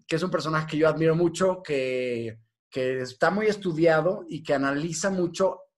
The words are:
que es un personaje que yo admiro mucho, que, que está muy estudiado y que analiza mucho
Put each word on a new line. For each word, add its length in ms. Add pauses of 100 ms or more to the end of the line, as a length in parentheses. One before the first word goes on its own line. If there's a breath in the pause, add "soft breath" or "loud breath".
que 80
es 80
un 80
personaje 340
que 120
yo 100
admiro 260
mucho, 480
que, 800 (280)
que 340
está 280
muy 160
estudiado 840
y 140
que 120
analiza 560
mucho 500 (180)